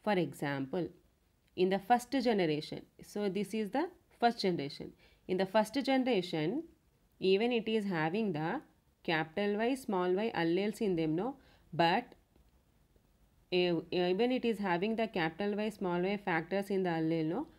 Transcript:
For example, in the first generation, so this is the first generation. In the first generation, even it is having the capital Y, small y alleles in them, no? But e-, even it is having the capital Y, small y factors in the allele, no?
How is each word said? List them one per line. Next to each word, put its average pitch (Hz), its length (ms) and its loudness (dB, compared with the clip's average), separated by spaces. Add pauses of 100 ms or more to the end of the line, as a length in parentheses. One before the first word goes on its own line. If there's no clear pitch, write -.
For 214 100 0
example, 143 760 -2 (640)
in 185 140 2
the 196 100 2
first 240 320 0
generation, 196 720 0 (160)
so 208 280 -4
this 196 240 -4
is 214 180 -4
the 302 180 0 (300)
first 233 220 4
generation. 175 500 -2 (360)
In 185 100 0
the 190 80 2
first 214 280 2 (100)
generation, 240 800 2 (560)
even 190 320 4
it 226 160 -2
is 220 180 0
having 185 480 0
the 165 280 -2 (420)
capital 180 540 -2
Y, 233 180 0
small 180 380 0
y 214 220 0
alleles 175 460 0
in 196 140 2
them, 160 200 0
no? 226 200 -2 (360)
But 170 440 2 (1400)
e-, 175 300 2 (100)
even 185 400 2
it 254 140 -2
is 226 140 0
having 196 360 0
the 220 120 0
capital 202 480 -2
Y, 214 140 -2
small 180 320 -2
y 196 160 0
factors 190 520 -2
in 190 140 0
the 180 60 0
allele, 160 360 0
no? 196 220 -2 (120)